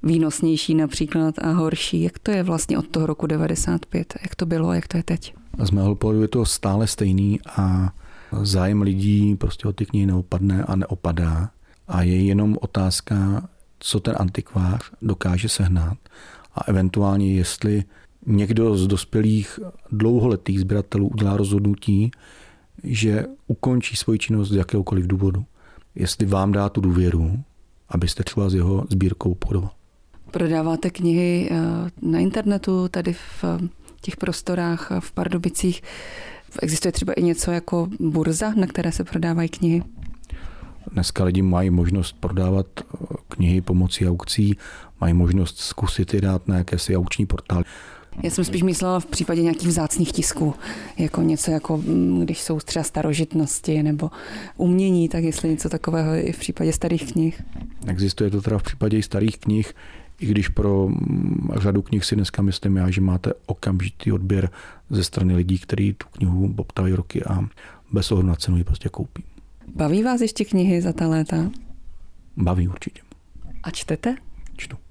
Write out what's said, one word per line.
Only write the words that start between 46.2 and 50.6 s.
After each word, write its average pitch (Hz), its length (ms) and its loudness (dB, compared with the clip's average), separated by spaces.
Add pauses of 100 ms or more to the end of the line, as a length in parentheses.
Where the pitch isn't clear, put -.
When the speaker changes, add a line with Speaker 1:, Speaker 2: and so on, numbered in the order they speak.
Speaker 2:
dát 95 260 0
na 95 100 2
jakési 90 400 0
aukční 90 280 0
portály. - 380 0 (600)
Speaker 1:
Já 170 60 0
jsem 180 140 0
spíš 170 200 0
myslela 185 360 0
v 165 60 -6
případě 170 360 -2
nějakých 165 260 2
vzácných 160 440 0
tisků, - 440 0 (420)